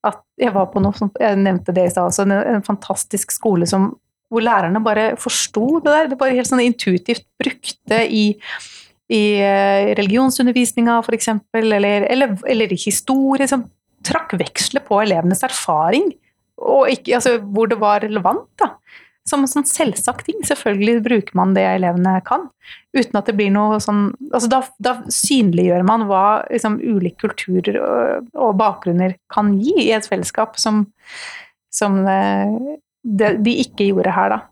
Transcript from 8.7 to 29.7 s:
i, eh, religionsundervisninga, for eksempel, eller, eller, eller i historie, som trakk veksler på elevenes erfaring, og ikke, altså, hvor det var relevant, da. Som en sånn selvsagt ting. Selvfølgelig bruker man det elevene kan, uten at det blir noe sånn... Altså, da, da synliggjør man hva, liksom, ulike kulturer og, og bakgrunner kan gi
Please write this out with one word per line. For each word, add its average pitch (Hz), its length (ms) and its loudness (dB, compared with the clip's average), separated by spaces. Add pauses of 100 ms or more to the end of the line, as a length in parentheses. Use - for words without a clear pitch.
i, 208 280 2
eh, 196 540 2
religionsundervisninga, 233 1080 2
for 233 120 -2
eksempel, 220 560 -2
eller, 202 280 2
eller, 247 360 0 (120)
eller 220 240 0
i 175 60 -4
historie, 269 680 0
som 262 180 -2 (360)
trakk - 360 -4
veksler - 460 -4
på 208 180 2
elevenes 180 420 0
erfaring, 208 680 0 (520)
og 269 280 4
ikke, 240 260 0
altså, 240 240 2
hvor 202 280 0
det 202 120 0
var 208 240 2
relevant, 214 440 -2 (120)
da. - 140 0 (480)
Som 277 220 0
en - 20 -4
sånn 285 160 0
selvsagt - 640 -2
ting. 392 160 -6
Selvfølgelig 226 600 0
bruker 220 340 0
man 190 160 4
det 190 80 4
elevene 185 540 2 (100)
kan, 294 220 -2 (420)
uten 233 240 0
at 202 140 0
det 208 80 -2
blir 202 180 2
noe 214 240 2
sånn... 208 300 0 (240)
Altså, 240 180 0
da, 262 80 2 (240)
da 247 140 0 (100)
synliggjør 180 800 2
man 220 220 2
hva, 190 140 4 (280)
liksom, 214 300 -2
ulike 190 420 -2
kulturer 196 560 -2
og, - 560 -2
og 214 240 0
bakgrunner 185 560 0 (160)
kan 208 220 2 (100)
gi 349 220 2